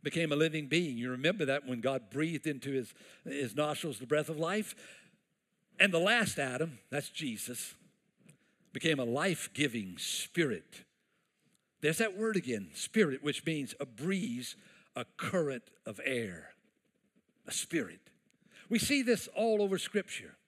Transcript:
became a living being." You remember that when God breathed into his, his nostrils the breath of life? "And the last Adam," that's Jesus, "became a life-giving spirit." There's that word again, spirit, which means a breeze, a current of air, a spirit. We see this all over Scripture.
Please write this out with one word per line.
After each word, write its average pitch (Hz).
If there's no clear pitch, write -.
became 156
a 143
living 156
being." 147
You 123
remember 147
that 139
when 127
God 123
breathed 151
into 139
his, 127
his 135
nostrils 147
the 131
breath 151
of 156
life? 190
"And 185
the 165
last 214
Adam," 135
that's 143
Jesus, 120
"became 151
a 127
life-giving 120
spirit." -
There's 156
that 208
word 220
again, 107
spirit, 151
which 143
means 151
a 135
breeze, 123
a 123
current 147
of 107
air, 110
a -
spirit. -
We 220
see 277
this 233
all 214
over 196
Scripture. -